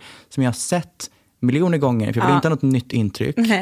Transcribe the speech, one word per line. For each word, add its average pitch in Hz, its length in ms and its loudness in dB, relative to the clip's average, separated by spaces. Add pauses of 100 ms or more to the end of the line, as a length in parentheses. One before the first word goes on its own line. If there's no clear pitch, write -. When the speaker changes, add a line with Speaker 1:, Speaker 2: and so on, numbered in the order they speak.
(280)
Speaker 1:
som - 140 -2
jag 127 80 2
har 120 40 -4
sett - 560 -6 (300)
miljoner 156 380 2
gånger, 117 340 0
för 113 80 -2
jag 104 60 2
vill - 60 4
Speaker 2:
Ja. - 40 4
Speaker 1:
inte - 120 2
ha 160 60 2
något 135 80 -2
nytt 131 300 0
intryck. 113 440 -2
Speaker 2:
Nej. 226 260 2